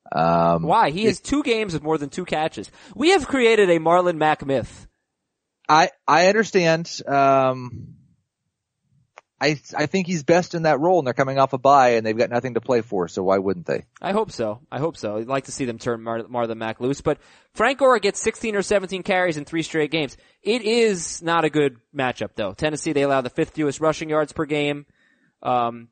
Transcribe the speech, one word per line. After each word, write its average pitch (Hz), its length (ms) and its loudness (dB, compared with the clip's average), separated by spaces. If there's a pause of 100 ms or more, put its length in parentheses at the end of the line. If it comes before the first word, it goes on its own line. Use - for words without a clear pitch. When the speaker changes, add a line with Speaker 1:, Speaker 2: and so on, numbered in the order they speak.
(120)
Speaker 1:
Um, 165 520 2
Speaker 2:
Why? 175 280 2
He 190 120 -4
Speaker 1:
it 226 40 0
Speaker 2:
has - 120 0
two 285 240 -2
games 220 300 -2
with 143 100 -6
more 156 140 0
than 143 120 -8
two 220 160 -8
catches. 156 460 -4 (240)
We 285 140 0
have 370 180 2
created 226 420 4
a 170 100 4
Marlon 175 380 2
Mack 151 280 0
myth. 135 420 -4 (800)
Speaker 1:
I, 160 220 4 (160)
I 165 200 6
understand. 175 600 2 (160)
Um, 135 920 0 (1400)
I, 147 200 0 (160)
I 151 100 -2
think 185 220 -2
he's 165 160 -4
best 170 320 2
in 165 80 -4
that 151 160 2
role, 175 180 2
and 143 80 -2
they're 123 80 -2
coming 135 260 0
off 135 140 2
a 131 40 -2
bye, 131 340 6
and 113 140 2
they've 110 120 -2
got 113 120 2
nothing 120 260 -4
to 113 60 -4
play 123 200 0
for, 90 260 -4
so 98 140 -6
why 95 160 2
wouldn't 95 280 -4
they? - 200 -4 (160)
Speaker 2:
I 190 120 -4
hope 208 180 -2
so. 110 300 -6 (100)
I 123 80 -8
hope 160 180 -4
so. 107 200 -6
I'd 113 100 -6
like 135 180 -4
to 131 60 -16
see 139 140 -8
them 117 120 -6
turn 117 240 -6
Mar-, 117 220 -6
Marlon 117 340 -6
Mack 110 220 -8
loose, 131 220 -4
but 151 180 -2 (340)
Frank 247 260 0
Gore 254 200 4
gets 190 220 -4
sixteen 220 340 -4
or 196 60 0
seventeen 190 420 -2
carries 180 340 0
in 147 80 -8
three 165 160 -4
straight 151 300 -2
games. 156 260 -4 (240)
It 202 200 0
is 214 600 0
not 165 240 0
a 151 40 0
good 139 280 0 (180)
matchup, 127 400 -4
though. 101 180 -6
Tennessee, 151 400 -4
they 143 100 2
allow 135 180 2
the 123 80 -6
fifth - 220 -4
fewest 147 280 -4
rushing 156 300 -2
yards 151 220 -2
per 160 140 -6
game. 147 400 -4 (580)
Um, 120 480 -2